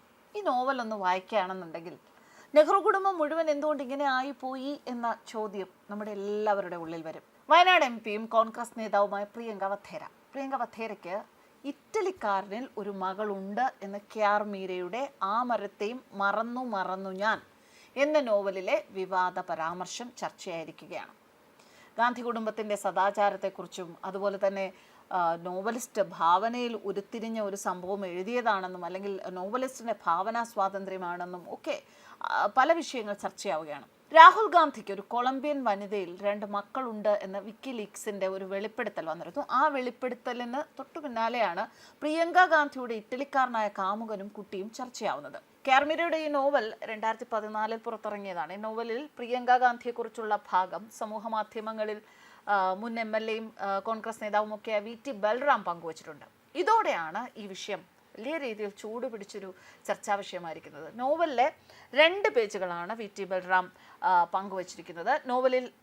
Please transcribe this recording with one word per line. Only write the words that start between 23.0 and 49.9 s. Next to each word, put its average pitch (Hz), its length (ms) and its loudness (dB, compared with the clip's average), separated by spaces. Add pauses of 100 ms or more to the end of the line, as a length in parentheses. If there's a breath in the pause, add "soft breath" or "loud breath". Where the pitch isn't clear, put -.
അതുപോലെ 196 420 -4
തന്നെ, 196 260 -2 (400 loud breath)
ആ, 175 220 2
നോവലിസ്റ്റ് 196 680 -4
ഭാവനയിൽ 220 760 2
ഉരുത്തിരിഞ്ഞ 220 640 -6
ഒരു 196 160 -4
സംഭവം 190 500 -4
എഴുതിയതാണെന്നും 185 760 -2
അല്ലെങ്കിൽ 190 440 -6
നോവലിസ്റ്റിൻ്റെ 226 640 -6 (120)
ഭാവനാ 185 380 0
സ്വാതന്ത്ര്യമാണെന്നും 190 1120 -4
ഒക്കെ, - 280 -6 (400 loud breath)
ആ, 147 340 2
പല 269 160 6
വിഷയങ്ങൾ 240 420 -2
ചർച്ചയാവുകയാണ്. 160 720 -6 (300)
രാഹുൽ 370 320 12
ഗാന്ധിക്ക് 294 440 4
ഒരു 196 80 -6
കൊളംബിയൻ 262 640 -2
വനിതയിൽ 196 580 -2
രണ്ട് 202 240 -2
മക്കളുണ്ട് 208 760 -2
എന്ന 196 160 -8
വിക്കിലീക്സിൻ്റെ 208 880 -6
ഒരു 190 180 -4
വെളിപ്പെടുത്തൽ 196 600 -6
വന്നിരുന്നു. 165 440 -6
ആ 277 180 4
വെളിപ്പെടുത്തലിന് 254 1120 -4
തൊട്ടു 269 200 -14
പിന്നാലെയാണ് 226 680 0 (340 loud breath)
പ്രിയങ്ക 330 460 6
ഗാന്ധിയുടെ 285 480 2
ഇറ്റലിക്കാരനായ 247 760 0
കാമുകനും 208 600 -4
കുട്ടിയും 208 440 -10
ചർച്ചയാവുന്നത്. 175 640 -6 (280)
കെ 262 40 2
ആർ 269 140 8
മീരയുടെ 320 320 2
ഈ 311 120 -2
നോവൽ 277 460 2 (100)
രണ്ടായിരത്തി 220 480 -4
പതിനാലിൽ 214 440 -2
പുറത്തിറങ്ങിയതാണ്. 202 760 -8
ഈ 196 40 -8
നോവലിൽ 226 600 -6
പ്രിയങ്ക 247 400 4
ഗാന്ധിയെക്കുറിച്ചുള്ള 233 840 0 (140)